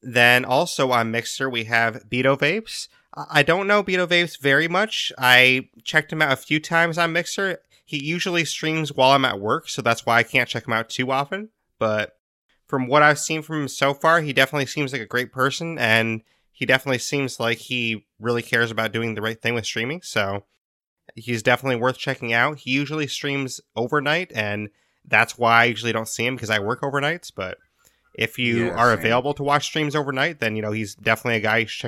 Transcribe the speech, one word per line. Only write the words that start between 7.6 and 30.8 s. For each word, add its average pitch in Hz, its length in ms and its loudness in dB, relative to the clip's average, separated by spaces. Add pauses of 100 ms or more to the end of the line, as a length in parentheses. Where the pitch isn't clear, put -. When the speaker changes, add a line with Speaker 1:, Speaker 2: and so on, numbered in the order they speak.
Speaker 1:
He 147 200 -8
usually 170 420 -2
streams 156 480 -4
while 131 180 6
I'm 139 140 6
at 104 140 0
work, 117 280 -2
so - 140 -8
that's 117 240 0
why 117 140 4
I 117 40 4
can't 123 240 0
check - 200 -8
him 120 60 -2
out 113 160 -2
too 127 220 -4
often. 190 380 -4 (300)
But 107 380 -2 (500)
from 131 180 -2
what 143 160 4
I've 151 160 6
seen 156 240 -6
from 151 220 -4
him 135 40 -4
so 139 280 0
far, 165 260 2
he 151 100 -6
definitely 135 360 2
seems 143 260 -4
like 131 80 -6
a 104 60 -12
great 123 240 -4
person, 143 480 -2
and 113 420 2 (300)
he - 160 -8
definitely 131 320 2
seems 139 400 -4
like 117 180 0
he 117 480 -6 (140)
really 120 240 -2
cares 117 260 0
about 113 220 -2
doing 113 240 -4
the 104 80 -8
right 113 180 -6
thing 117 140 -2
with 110 100 -4
streaming, 131 380 -6
so 101 400 -4 (720)
he's 117 260 -6
definitely 123 360 2
worth 123 200 0
checking 127 340 -6
out. 127 280 0
He 127 120 -8
usually 143 360 -2
streams 139 520 -6 (160)
overnight, 147 600 -2
and 107 340 -4 (340)
that's 110 320 2
why 117 260 4
I 117 40 6
usually 113 280 -2
don't 110 140 -4
see - 200 -4
him, 131 100 -4
'cause 117 140 -10
I 107 80 2
work 107 220 -4
overnights, 143 520 -4
but 92 240 -8 (600)
if 110 220 -4
you 120 280 0
Speaker 2:
Yeah, - 100 -6
Speaker 1:
are 117 140 4
Speaker 2:
same. 110 80 2
Speaker 1:
available 123 340 0
to 143 100 -8
watch 143 220 0
streams 151 280 -2
overnight, 143 460 -2
then, 110 160 -2
you 110 60 -4
know, 107 100 -4
he's 107 240 -6